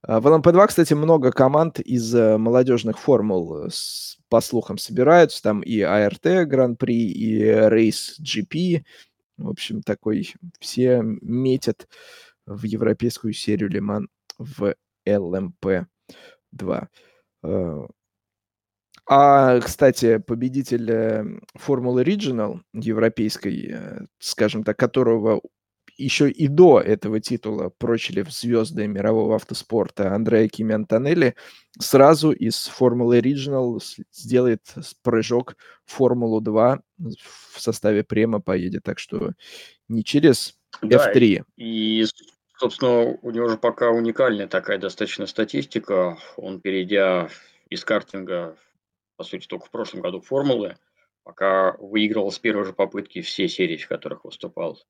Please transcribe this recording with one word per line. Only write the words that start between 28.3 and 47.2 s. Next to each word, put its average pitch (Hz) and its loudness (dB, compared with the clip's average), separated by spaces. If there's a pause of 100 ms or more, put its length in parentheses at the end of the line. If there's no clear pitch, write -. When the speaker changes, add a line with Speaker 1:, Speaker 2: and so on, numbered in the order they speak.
Speaker 1:
звёзды 113 -2
мирового 107 0
автоспорта 104 -4
Андреа 110 2
Кими 110 -4
Антонелли, 139 0 (440)
сразу 147 6
из - -4
Формулы 120 2
Regional 131 -2
с-, - -16 (160)
сделает 123 0 (160)
с-, - -18
прыжок 117 0 (280)
в - -20
Формулу 120 2
два 117 2 (180)
в - -16
составе 107 0
Према 107 -2
поедет, 92 -4
так - -8
что - -8 (560)
не 113 -4
через 147 2 (260)
Speaker 2:
Да, 113 4
Speaker 1:
Ф 123 2
три. 117 4 (140)
Speaker 2:
и, 110 -2 (520)
собственно, 120 0
у 120 -10
него 117 -2
же 110 -2
пока 120 0
уникальная 117 0
такая 98 -4
достаточно 98 -8
статистика. 101 -4 (200)
Он, 95 -14
перейдя 95 -2 (400)